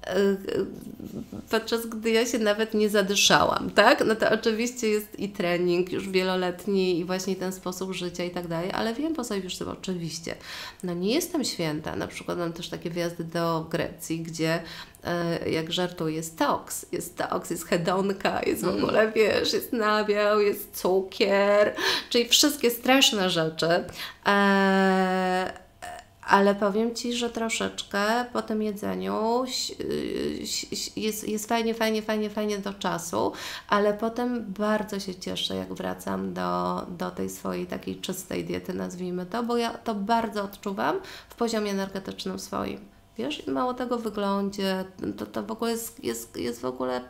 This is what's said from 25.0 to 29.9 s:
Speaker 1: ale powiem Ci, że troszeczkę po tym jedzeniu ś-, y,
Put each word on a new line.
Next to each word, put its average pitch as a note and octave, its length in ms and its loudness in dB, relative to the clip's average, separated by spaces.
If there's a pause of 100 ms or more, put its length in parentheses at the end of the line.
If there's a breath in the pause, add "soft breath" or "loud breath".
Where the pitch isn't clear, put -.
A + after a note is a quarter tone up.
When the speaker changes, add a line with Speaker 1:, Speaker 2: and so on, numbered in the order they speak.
Speaker 1:
ale G3 320 6
powiem G#3+ 400 2
Ci, A#3+ 180 -4
że A#3+ 180 -2
troszeczkę A3 1040 0
po A3 100 0
tym G#3+ 200 -2
jedzeniu G3+ 840 0
ś-, - 260 -2 (100)
y, D2 640 -2